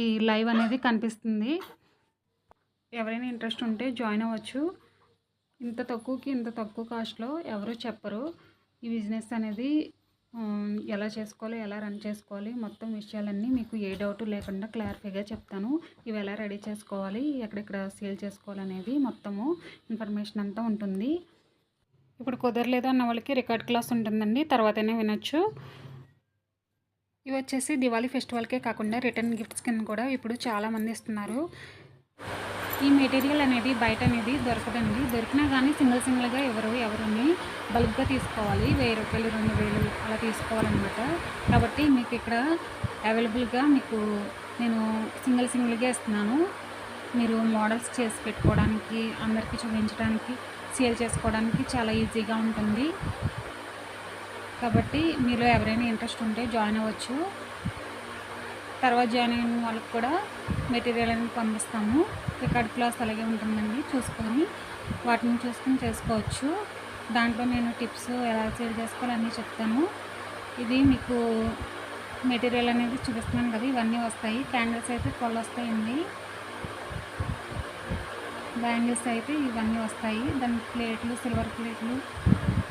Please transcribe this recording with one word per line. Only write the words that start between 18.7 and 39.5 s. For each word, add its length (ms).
మొత్తము 360
ఇన్ఫర్మేషన్ 540
అంతా 260
ఉంటుంది. 400
ఇప్పుడు 260
కుదరలేదు 480
అన్న 160
వాళ్ళకి 320
రికార్డ్ 300
క్లాస్ 260
ఉంటుందండి, 460
తర్వాతైనా 480
వినొచ్చు. 400
ఇవి 140
వచ్చేసి 420
దివాళీ 320
ఫెస్టివల్కే 440
కాకుండా 280
రిటర్న్ 320
గిఫ్ట్స్ 280
కింద 140
కూడా 160
ఇప్పుడు 180
చాలామంది 500
ఇస్తున్నారు. 440
ఈ 120
మెటీరియల్ 480
అనేది 260
బయట 260
అనేది 260
దొరకదండి, 560
దొరికినా 400
కానీ 260
సింగిల్ 260
సింగిల్గా 440
ఎవరు, 200
ఎవరిని 400
బల్క్గా 380
తీసుకోవాలి, 560
వెయ్యి 200
రూపాయలు, 340
రెండు 240